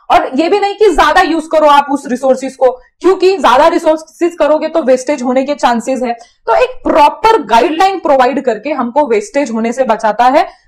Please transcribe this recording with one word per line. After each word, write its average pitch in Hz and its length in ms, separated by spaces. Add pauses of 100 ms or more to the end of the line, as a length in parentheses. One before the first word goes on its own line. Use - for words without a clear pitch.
(100)
और - 240
ये 320 140
भी 392 120
नहीं 403 140
कि 403 200
ज्यादा 302 260
यूज़ 330 320
करो 311 140
आप 285 240
उस 285 160
resources 262 500
को, - 100 (340)
क्योंकि 370 360
ज्यादा 254 320
resources 330 680
करोगे 302 300
तो 311 140
wastage 254 400
होने 254 220
के 285 100
chances 247 480
है। 233 100 (340)
तो 453 80
एक 494 140
प्रॉपर 330 720
guideline 330 560
provide 269 460
करके 233 260
हमको 262 360
wastage 226 440
होने 226 220
से 254 120
बचाता 214 400
है 294 240 (200)